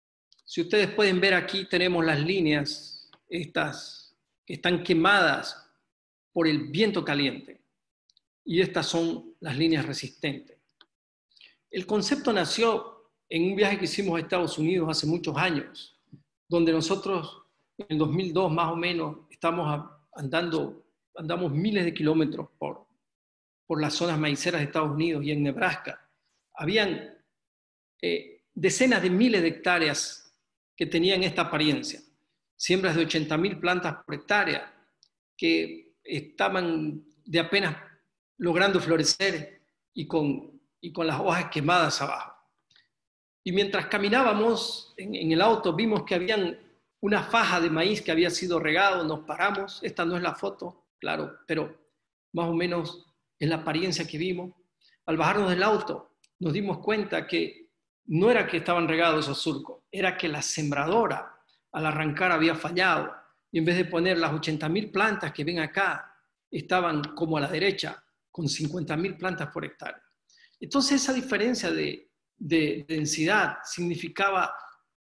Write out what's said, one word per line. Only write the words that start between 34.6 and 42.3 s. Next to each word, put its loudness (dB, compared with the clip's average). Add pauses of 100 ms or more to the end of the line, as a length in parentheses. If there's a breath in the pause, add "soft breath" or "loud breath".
que -2
estaban -2 (200)
de 0
apenas 0 (600)
logrando 4
florecer 0 (320)
y -6
con, -2 (200)
y -14
con -2
las -2
hojas 0
quemadas 2
abajo. -6 (1120 soft breath)